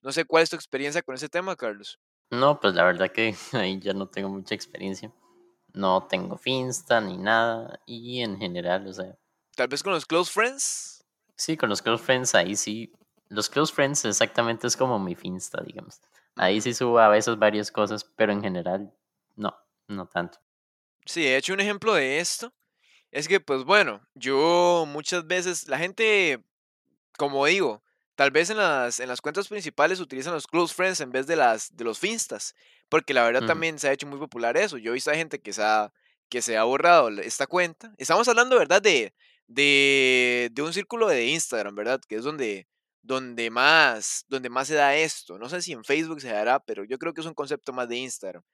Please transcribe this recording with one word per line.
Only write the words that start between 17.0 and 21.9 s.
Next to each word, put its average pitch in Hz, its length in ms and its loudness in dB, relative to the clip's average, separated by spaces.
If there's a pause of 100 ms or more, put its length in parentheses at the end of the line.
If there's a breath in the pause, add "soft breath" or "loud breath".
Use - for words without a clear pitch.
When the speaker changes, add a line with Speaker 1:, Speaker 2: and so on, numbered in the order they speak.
Speaker 2:
veces 107 300 4
varias 104 320 2
cosas, 104 340 -2
pero 104 280 0
en 101 100 -2
general, 92 500 -6 (440)
no, 104 180 -6 (340)
no 95 180 -10
tanto. 87 320 -6 (680)
Speaker 1:
Sí, 170 160 -4
de 131 140 2
hecho, 139 180 -2
un 196 60 -2
ejemplo 208 340 0